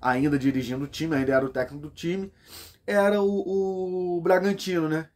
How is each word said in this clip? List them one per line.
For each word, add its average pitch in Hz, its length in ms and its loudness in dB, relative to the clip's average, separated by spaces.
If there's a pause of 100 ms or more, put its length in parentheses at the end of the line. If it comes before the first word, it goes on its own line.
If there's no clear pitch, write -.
ainda 135 380 2
dirigindo 131 460 -2
o 143 40 -8
time, 160 280 -4
ainda 135 160 0
era 135 140 4
o - 20 -2
técnico 135 340 -6
do 151 80 -14
time, 190 400 -6 (560)
era 202 360 4
o, 185 960 -2
o - 20 -6
Bragantino, 185 680 2
né? 156 280 -2